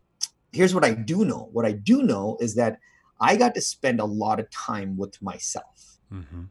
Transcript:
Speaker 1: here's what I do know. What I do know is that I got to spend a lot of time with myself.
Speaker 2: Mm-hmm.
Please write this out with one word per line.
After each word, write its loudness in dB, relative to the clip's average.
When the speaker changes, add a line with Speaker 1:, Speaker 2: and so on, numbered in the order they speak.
Speaker 1:
here's 4
what 4
I 4
do 0
know. -4
What 0
I 0
do 4
know 0
is -2
that 0
I 4
got 4
to -6
spend -2
a 0
lot -2
of -10
time -6
with -8
myself. -10
Speaker 2:
Mm-hmm. -14